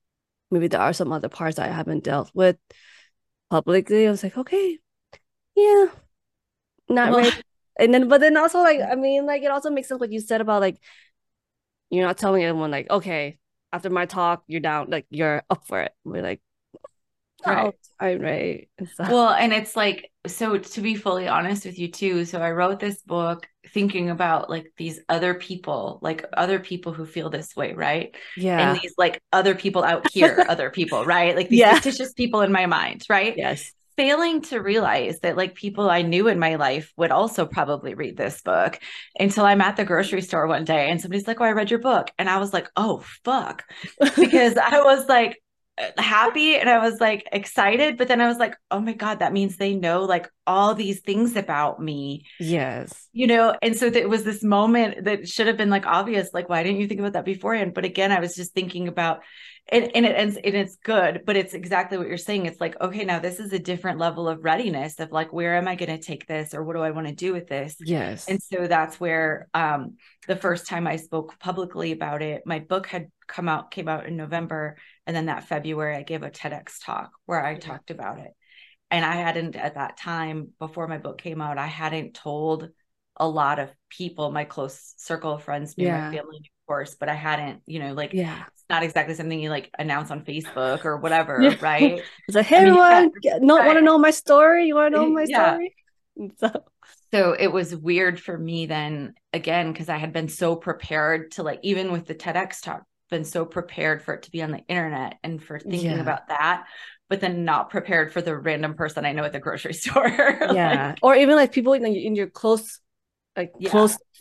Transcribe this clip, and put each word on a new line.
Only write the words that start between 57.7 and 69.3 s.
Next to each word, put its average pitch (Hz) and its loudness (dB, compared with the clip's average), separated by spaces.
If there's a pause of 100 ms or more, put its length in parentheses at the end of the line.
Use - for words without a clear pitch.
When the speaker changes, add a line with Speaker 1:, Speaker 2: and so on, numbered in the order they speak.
Speaker 2:
But 180 -6
again, 190 0
I 185 2
was 170 -6
just 180 -12
thinking 180 -6
about, 170 -2 (480)
and, 233 2
and 233 4
it, - 2
and, 208 -2
and 202 -2
it's 196 -4
good, 180 0
but 208 0
it's 185 -4
exactly 185 -4
what 180 -6
you're 175 -6
saying. 190 -6
It's 170 -8
like, 165 -6
"Okay, 190 -6
now 175 -2
this 180 -8
is 202 -12
a 190 -2
different 175 -6
level 165 -2
of 160 -8
readiness 160 -2
of, 160 -10
like, 160 -4
where 170 -2
am 180 -2
I 185 -6
gonna 160 -8
take 156 -14
this 156 -8
or 151 -8
what 165 -8
do 165 -6
I 160 -2
wanna 156 -8
do 180 -4
with 175 -10
this?" 139 -10
Speaker 1:
Yes. 156 -6
Speaker 2:
And 190 -4
so 180 -6
that's 165 -2
where, 160 -4